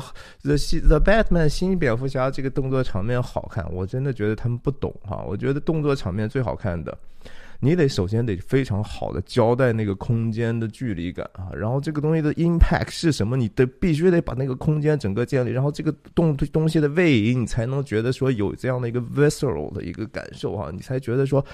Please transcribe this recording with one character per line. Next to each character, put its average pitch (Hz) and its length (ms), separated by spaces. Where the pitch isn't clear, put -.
The，The 147 560
Batman 175 500
新 185 300
蝙 120 180
蝠 135 100
侠 131 220
这 135 140
个 131 80
动 135 180
作 131 140
场 95 200
面 123 180
好 - 300
看。” 80 220
我 92 140
真 127 160
的 139 100
觉 104 140
得 110 80
他 117 120
们 120 80
不 123 140
懂 - 320
哈。 - 260
我 98 80
觉 123 160
得 143 80
动 156 220
作 143 140
场 92 180
面 107 160
最 131 140
好 95 120
看 87 280
的， - 120
你 143 160
得 151 140
首 92 180
先 113 160
得 98 140
非 131 260
常 104 180
好 55 300
的 67 120
交 120 320
代 123 180
那 110 100
个 104 120
空 113 360
间 117 260
的 113 100
距 110 260
离 85 180
感 - 220
啊， 92 200
然 92 160
后 139 120
这 156 100
个 151 80
东 156 160
西 160 60
的 147 140
impact 165 560
是 165 200
什 131 160
么， 127 80
你 117 140
得， 127 160
必 160 280
须 165 160
得 170 120
把 120 140
那 135 100
个 127 100
空 151 240
间 151 180
整 98 160
个 120 120
建 127 200
立， 110 40
然 123 120
后 147 100
这 156 120
个 156 80
动-， 160 240
东 160 160
西 160 100
的 147 100
位 151 300
移， 117 160
你 120 100
才 110 200
能 135 180
觉 110 180
得 127 120
说 135 180
有 104 240
这 127 140
样 127 120
的 120 60
一 113 40
个 123 100
visceral 123 720
的 - 100
一 87 80
个 107 160
感 - 260
受 98 220
哈， 80 160
你 92 80
才 131 180
觉 123 200
得 135 80
说， 135 280